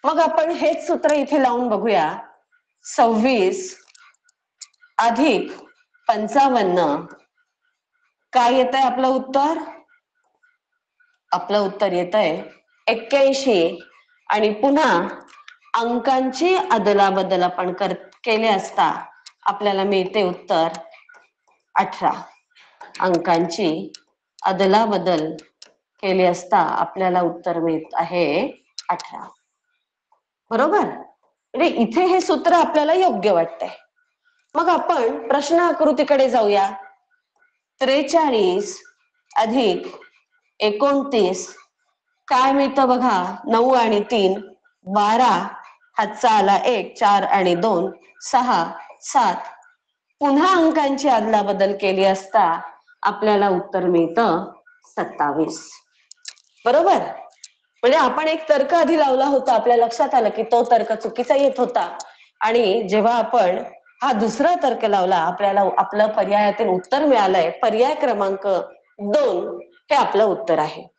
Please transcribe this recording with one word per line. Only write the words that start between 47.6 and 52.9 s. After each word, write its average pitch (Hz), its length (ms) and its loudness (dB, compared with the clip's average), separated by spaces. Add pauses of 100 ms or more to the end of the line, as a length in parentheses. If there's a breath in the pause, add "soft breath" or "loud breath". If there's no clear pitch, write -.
सहा, 240 500 0 (300)
सात. 233 340 0 (840)
पुन्हा 294 360 2
अंकांची 294 540 0
अदलाबदल 202 720 0
केली 190 240 0
असता 190 560 0 (420)